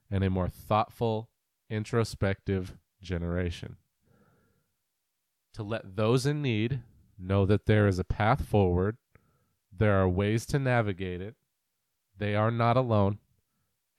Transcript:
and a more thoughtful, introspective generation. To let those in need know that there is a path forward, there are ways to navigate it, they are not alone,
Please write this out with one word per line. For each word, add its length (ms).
and 120
a 60
more 180
thoughtful, 840
introspective 1080
generation. 760
To 100
let 320
those 320
in 160
need 380
know 280
that 200
there 220
is 120
a 40
path 420
forward, 520
there 240
are 100
ways 380
to 120
navigate 640
it, 140
they 180
are 160
not 260
alone, 420